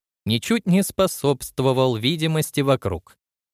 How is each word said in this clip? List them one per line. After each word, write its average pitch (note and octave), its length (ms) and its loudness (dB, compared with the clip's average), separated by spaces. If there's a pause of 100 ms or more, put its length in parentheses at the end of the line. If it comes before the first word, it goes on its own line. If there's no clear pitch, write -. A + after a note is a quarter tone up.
(260)
ничуть A#2+ 400 -2
не F#3+ 160 4
способствовал C3 1120 0
видимости D#3 680 -2
вокруг. A2 540 -2 (380)